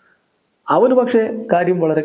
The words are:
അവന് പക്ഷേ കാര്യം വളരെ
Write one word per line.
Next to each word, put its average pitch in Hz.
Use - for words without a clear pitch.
അവന് 220
പക്ഷേ 240
കാര്യം 175
വളരെ 156